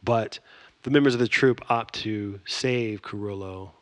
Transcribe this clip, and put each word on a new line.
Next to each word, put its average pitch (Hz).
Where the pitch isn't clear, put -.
But 113
the 123
members 143
of 117
the 120
troop 127
opt 117
to 104
save 117
Kurolo 95